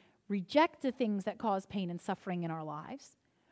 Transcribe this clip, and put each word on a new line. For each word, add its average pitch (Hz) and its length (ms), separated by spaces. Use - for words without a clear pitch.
reject 269 520
the 262 100
things 208 340
that 208 120
cause 196 280
pain 190 240
and 175 100
suffering 180 440
in 165 80
our 160 120
lives, 156 540